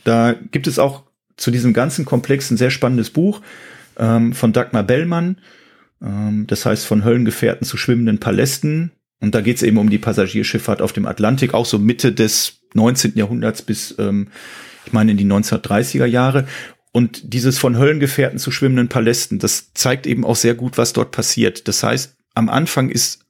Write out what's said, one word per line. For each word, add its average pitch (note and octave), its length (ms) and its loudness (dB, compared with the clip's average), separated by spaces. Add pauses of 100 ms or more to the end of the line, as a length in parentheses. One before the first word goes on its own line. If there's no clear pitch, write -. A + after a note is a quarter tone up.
Da A#2 280 2 (180)
gibt C#3+ 160 -4
es C#3 120 -2
auch C3+ 240 0 (340)
zu - 140 -2
diesem A#2+ 220 2
ganzen C3+ 320 -2
Komplex C3+ 460 -2
ein A#2 60 0
sehr B2+ 140 2
spannendes B2 380 0
Buch, G3 320 0 (560)
ähm, A#2 360 2
von A#2+ 200 0
Dagmar A#2 300 0
Bellmann. E3+ 540 0 (640)
Ähm, G#2 460 -4
das - 180 -4
heißt, G#2+ 200 0
von G#2+ 180 2
Höllengefährten A#2 600 0
zu - 120 -8
schwimmenden A#2 420 0
Palästen. C3+ 720 -2 (280)
Und G#2+ 160 0
da A2 60 2
geht's A#2 200 0
eben G#2+ 160 4
um G#2+ 120 4
die G#2 100 2
Passagierschifffahrt G#2+ 840 -2
auf G2+ 120 -2
dem G2+ 120 -2
Atlantik, C3 480 0
auch A#2 120 2
so A2+ 120 -2
Mitte A#2 340 2
des - 500 -2 (120)
neunzehnten A2 460 2
Jahrhunderts A2 420 -2
bis, - 380 -8
ähm, G2+ 300 -2 (560)
ich - 80 -8
meine, A2 180 4
in G#2 60 2
die G2+ 80 2
neunzehnhundertdreißiger G#2 840 0
Jahre. C3 400 2 (440)
Und A#2 420 -2
dieses C3 240 2
von B2 200 0
Höllengefährten C#3 600 2
zu C3 120 -6
schwimmenden B2+ 380 2
Palästen, A#2 500 0
das - 340 -4
zeigt C3 340 -2
eben C3 180 0
auch A#2 100 2
sehr A#2+ 200 2
gut, B2 220 -6
was A#2+ 160 0
dort A2+ 180 -2
passiert. - 560 -2
Das - 160 -2
heißt, B2 340 -4 (160)
am A2+ 160 2
Anfang C3+ 400 0
ist - 400 -4